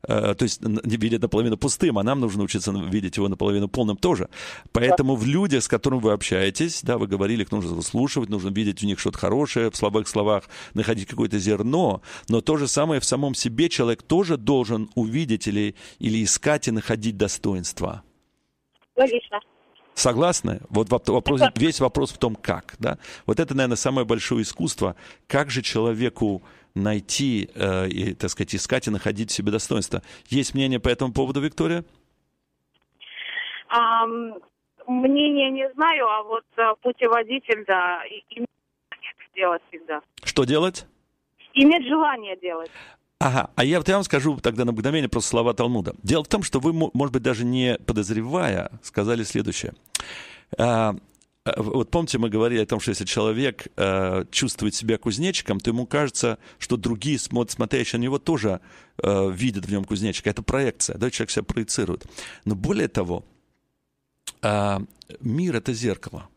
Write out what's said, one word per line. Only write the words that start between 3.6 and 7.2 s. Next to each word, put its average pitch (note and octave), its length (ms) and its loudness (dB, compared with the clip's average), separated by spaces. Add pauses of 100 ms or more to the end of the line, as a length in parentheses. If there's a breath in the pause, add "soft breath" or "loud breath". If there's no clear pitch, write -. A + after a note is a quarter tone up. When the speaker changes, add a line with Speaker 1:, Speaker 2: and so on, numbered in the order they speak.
Speaker 1:
полным G#2+ 260 0
тоже. C3 320 0 (440 loud breath)
Поэтому C3+ 440 4
в A2 120 -2
людях, D3 340 2
с - 60 -4
которыми B2+ 340 2
вы G#2+ 100 4
общаетесь, G2 720 0
да, B2 160 0
вы G#2+ 80 0
говорили, G2+ 380 0